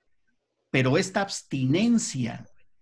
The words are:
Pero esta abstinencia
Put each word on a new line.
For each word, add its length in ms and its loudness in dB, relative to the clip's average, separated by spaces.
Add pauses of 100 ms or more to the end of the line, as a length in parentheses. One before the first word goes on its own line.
(720)
Pero 280 4
esta 240 0
abstinencia 1200 -2 (340)